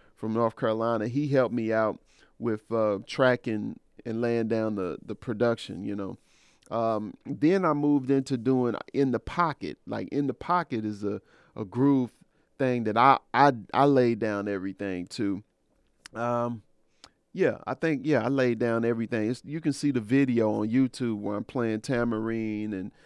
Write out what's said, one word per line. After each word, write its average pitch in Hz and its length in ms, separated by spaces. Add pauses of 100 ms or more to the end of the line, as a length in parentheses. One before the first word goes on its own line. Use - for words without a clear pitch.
(160)
from 110 180
North 113 240
Carolina. 110 500
He 139 220
helped 127 260
me 110 160
out 110 280 (400)
with, 113 320
uh, 107 360
tracking 120 720 (260)
and 113 160
laying 117 280
down 110 260
the, 90 280
the 104 120
production, 107 680
you 104 120
know. 98 220 (520)
Um, 110 440 (120)
then 156 380
I 156 100
moved 143 380
into 135 260
doing 123 380 (180)
In 135 180
the 113 80
Pocket. - 580 (100)
Like, 107 220
In 143 180
the 135 60
Pocket 151 520
is 104 180
a, 101 180 (340)
a 110 80
groove 127 480 (480)
thing 123 240
that 107 140
I, 131 200 (160)
I, 135 200 (200)
I 135 120
laid 123 340
down 104 280
everything 95 600
to. 101 340 (720)
Um, 120 480 (720)
yeah, 156 320
I - 80
think, 156 320
yeah, 135 180
I 120 60
laid 127 300
down 117 260
everything. 113 440
It's, 127 140
you 147 160
can 151 140
see 143 180
the 127 80
video 117 520
on 107 180
YouTube 120 500
where 104 160
I'm 110 80
playing 113 380
tambourine 110 920
and 95 180 (140)